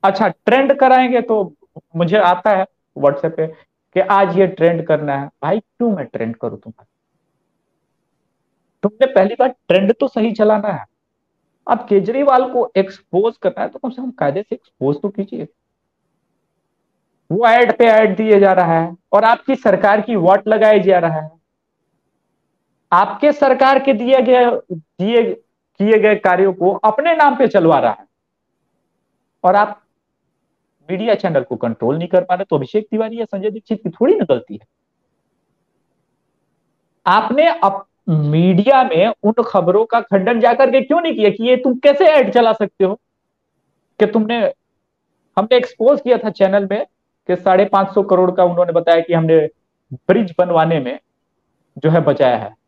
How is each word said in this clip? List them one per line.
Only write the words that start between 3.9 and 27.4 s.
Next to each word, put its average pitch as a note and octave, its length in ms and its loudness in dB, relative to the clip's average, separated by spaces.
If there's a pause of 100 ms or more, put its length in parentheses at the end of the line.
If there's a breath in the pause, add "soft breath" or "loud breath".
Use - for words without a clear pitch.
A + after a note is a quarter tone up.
कि F#3 60 0
आज F#3+ 380 0
ये F#3+ 100 4
ट्रेंड E3+ 400 -2
करना D3 300 -2
है। C#3+ 120 -10 (140)
भाई, F3+ 160 -2
क्यों - 320 -6
मैं D#3 140 -6
ट्रेंड A2+ 300 -10
करूं A2+ 220 -10
तुम्हारा? - 300 -20 (2000)
तुमने G#3+ 300 -2
पहली G3+ 260 2
बार C4 100 2 (180)
ट्रेंड G3 320 2
तो C#4 80 -2
सही A3+ 240 -4
चलाना G#3+ 360 0
है। C#3 180 -8 (840)
अब - 220 -4
केजरीवाल B3+ 640 0
को B3 240 -4
एक्सपोज F#3+ 600 -4
करना - 240 -6
है - 80 -6
तो - 100 -18
कम B3+ 100 -8
से B3 120 -14
कम B3+ 100 -10
कायदे D#3+ 300 -4
से A#3 140 -10
एक्सपोज - 460 -6
तो G#3 80 -6
कीजिए। G3 380 -12 (1800)
वो A3+ 160 0
ऐड A#3 300 2
पे A#3 80 4
ऐड G#3+ 320 2
दिए A3 220 2
जा G3 140 4
रहा E3+ 260 2
है E3+ 180 -6 (140)
और G#3 120 4
आपकी A#3+ 320 0
सरकार G#3 460 0
की A3+ 140 -6
वाट G3 320 2
लगाए G#3+ 320 4
जा F#3 200 2
रहा D#3+ 220 -4
है। D#3 100 -16 (1600)
आपके G#3 400 0
सरकार C4+ 480 2
के C4+ 140 0
दिए B3 280 2
गए, B3 240 2 (260)
दिए, F#3+ 600 -4 (460)
किए G#3+ 200 2
गए G#3+ 160 2
कार्यों F#3+ 380 0
को F#3 180 -2
अपने C4+ 440 -2
नाम C#4+ 200 2
पे B3 120 0